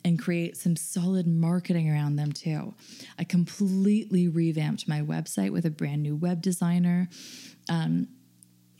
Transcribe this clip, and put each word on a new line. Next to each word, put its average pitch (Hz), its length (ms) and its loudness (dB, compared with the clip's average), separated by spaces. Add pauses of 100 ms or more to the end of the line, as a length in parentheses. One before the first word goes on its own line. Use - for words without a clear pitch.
and 180 140 4
create 170 380 -2
some 170 200 0
solid 185 500 -2
marketing 165 640 2
around 147 260 0
them 147 160 -2
too. 151 420 -6 (440)
I 170 60 -4
completely 190 1040 2
revamped 156 600 0
my 151 140 0
website 160 480 -2
with 170 160 0
a 160 40 2
brand 151 320 -2
new 147 120 0
web 175 260 0
designer, 175 680 2 (600)
um, 160 380 0 (720)